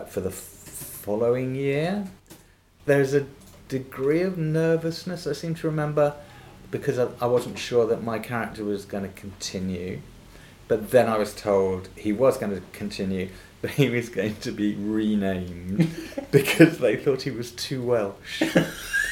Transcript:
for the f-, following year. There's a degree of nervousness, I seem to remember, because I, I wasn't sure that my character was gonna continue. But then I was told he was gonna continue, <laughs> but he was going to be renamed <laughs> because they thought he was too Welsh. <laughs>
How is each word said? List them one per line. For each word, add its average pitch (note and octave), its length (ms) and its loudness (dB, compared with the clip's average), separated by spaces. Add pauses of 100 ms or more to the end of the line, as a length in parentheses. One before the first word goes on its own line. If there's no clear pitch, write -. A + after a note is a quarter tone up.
for - 160 -8
the F#2 80 -2
f-, - 60 -6
following A#2+ 1200 -2
year. D#3 520 0 (800)
There's C#3 280 4
a C#3 120 2 (440)
degree C3+ 520 0
of F#3 160 -2
nervousness, E3 920 0
I D3 60 0
seem E3 220 -4
to E3 120 -4
remember, D3+ 480 2 (560)
because B2 280 -2
I, A#2+ 80 2 (140)
I A#2+ 60 2
wasn't A#2 300 2
sure A#2+ 300 2
that G#2+ 160 0
my A2+ 160 -4
character A2 460 -6
was G2+ 180 -2
gonna G2 260 -6
continue. F#2 920 -8 (680)
But G#2+ 240 0
then A#2 160 8
I A2 100 2
was G#2 160 0
told F#2+ 640 2
he - 160 -2
was B2+ 260 4
gonna G2+ 240 -4 (120)
continue, F#2+ 560 -4 (160)
<laughs> - 160 -20
but - 100 -4
he C3+ 180 4
was A#2 200 -2
going G2+ 320 -2
to A#2+ 100 -6
be G#2 240 0
renamed G2+ 1120 0 (220)
<laughs> - 200 -10
because - 480 6
they B2 180 4
thought C3 240 0
he C#3 100 -6
was A#2+ 220 -8
too - 280 -6
Welsh. A#2 640 -2
<laughs> D#4+ 100 0 (580)